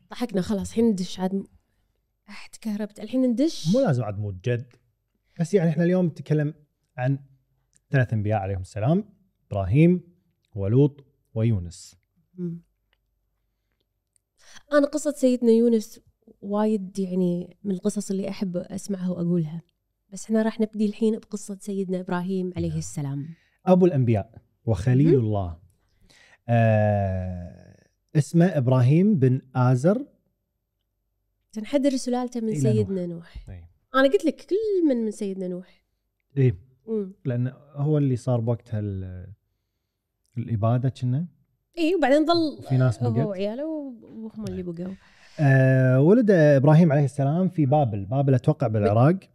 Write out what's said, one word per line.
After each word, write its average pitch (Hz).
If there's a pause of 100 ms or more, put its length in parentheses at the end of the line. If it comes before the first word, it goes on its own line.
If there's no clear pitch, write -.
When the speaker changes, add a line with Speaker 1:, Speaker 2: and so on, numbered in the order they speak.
(120)
Speaker 1:
ضحكنا 208
خلاص، 185
الحين 233
ندش 185
عاد 185
م-، 196 (840)
آه، 202 (180)
تكهربت. 208
الحين 247
ندش. 254
Speaker 2:
مو 247
لازم 151
عاد 104
مود 101
جد. 120 (680)
بس 165
يعني 170
إحنا 160
اليوم 180
نتكلم 151 (440)
عن 135 (720)
ثلاث 131
أنبياء 107
عليهم 95
السلام، 131 (480)
إبراهيم 139 (540)
ولوط 123 (280)
ويونس. 107 (380)
Speaker 1:
مم. 175 (2000)
أنا 285
قصة 302
سيدنا 247
يونس 226 (420)
وايد 202
يعني 180
من 202
القصص 202
اللي 196
أحب 190
أسمعها 185
وأقولها. 170 (480)
بس 190
إحنا 220
راح 220
نبدي 214
الحين 214
بقصة -
سيدنا 190
إبراهيم 180
عليه 170
Speaker 2:
نعم. 156
Speaker 1:
السلام. 143 (380)
Speaker 2:
أبو 185
الأنبياء 120 (240)
وخليل 127
Speaker 1:
مم. 117
Speaker 2:
الله. 98 (880)
آه، 95 (280)
اسمه 165
إبراهيم 151
بن 131 (140)
آزر. 135 (1500)
Speaker 1:
تنحدر 262
سلالته 247
من 220
Speaker 2:
إلى 180
Speaker 1:
سيدنا 190
Speaker 2:
نوح. 175
Speaker 1:
نوح. -
Speaker 2:
إيه. - (260)
Speaker 1:
أنا 262
قلت 277
لك -
كل 392
من 254
من 214
سيدنا 190
نوح. 180 (540)
Speaker 2:
إيه. 127 (300)
Speaker 1:
مم. 208 (120)
Speaker 2:
لأن 123
هو 147
اللي 139
صار 123
بوقتها 113
ال-، 92 (1040)
الإبادة 117
كنا. 127 (500)
Speaker 1:
إيه، 339
وبعدين 294
ظل 320
Speaker 2:
في 131
ناس 127
Speaker 1:
هو 240
Speaker 2:
بقت. 117
Speaker 1:
وعياله 208
و-، 285 (200)
وهم 214
اللي 185
Speaker 2:
إيه. 185
Speaker 1:
بقوا. 175 (460)
Speaker 2:
آه، 131
ولد 208
إبراهيم 151
عليه 156
السلام 147
في 170
بابل، 123
بابل 135
أتوقع 135
Speaker 1:
ب-، 107
Speaker 2:
بالعراق. 110 (140)